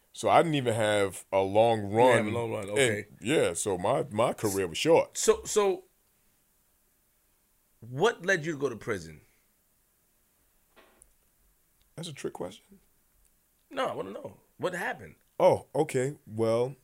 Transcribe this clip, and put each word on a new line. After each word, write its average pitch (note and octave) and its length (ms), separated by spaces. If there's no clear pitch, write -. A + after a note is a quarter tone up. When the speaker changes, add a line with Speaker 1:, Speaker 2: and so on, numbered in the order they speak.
Speaker 1:
So - 180
I A2+ 120
didn't D#3+ 140
even B2 180
have G#2 600
a G2 60
long G#2 520
Speaker 2:
You G#2+ 60
didn't B2+ 140
have A#2 80
a A2 40
Speaker 1:
run. G#2+ 100
Speaker 2:
long A#2 180
run, A2 120
Speaker 1:
And, G2 80
Speaker 2:
okay. G#2+ 340
Speaker 1:
yeah, A2 340
so F#2 240
my, A2+ 340
my A2+ 200
career G2 340
was D#2+ 120
short. - 400
Speaker 2:
So, A3 260
so G3 400
what D#3+ 440
led F3+ 200
you E3+ 80
to D3 40
go C3+ 120
to A#2 80
prison? E2 420
Speaker 1:
That's E3+ 120
a D#3 60
trick - 200
question. F3+ 300
Speaker 2:
No, C4+ 180
I - 80
wanna F3+ 160
know. - 260
What F3 160
happened? F3 420
Speaker 1:
Oh, E3+ 260
okay. C#3 400
Well, A2+ 580